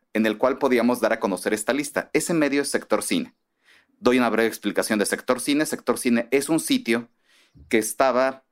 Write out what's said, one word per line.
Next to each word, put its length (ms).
en 120
el 120
cual 200
podíamos 420
dar 120
a 80
conocer 320
esta 200
lista. 400
Ese 220
medio 280
es 80
Sector 320
Cine. 320
Doy 180
una 120
breve 180
explicación 500
de 80
Sector 340
Cine. 260
Sector 320
Cine 320
es 180
un 120
sitio 480
que 100
estaba 720